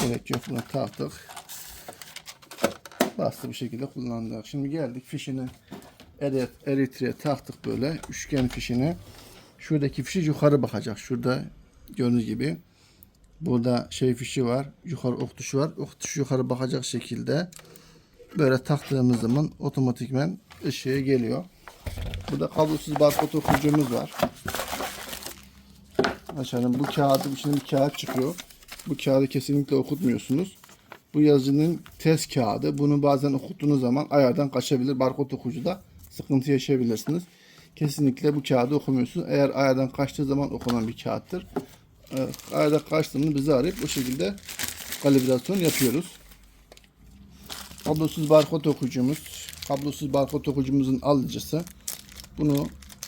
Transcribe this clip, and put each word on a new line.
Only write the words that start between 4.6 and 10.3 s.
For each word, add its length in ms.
geldik 360
fişini 420
erit-, 460
eritreye 460
taktık 520
böyle. 340
Üçgen 400
fişini. 480
Şuradaki 440
fişi 160
yukarı 440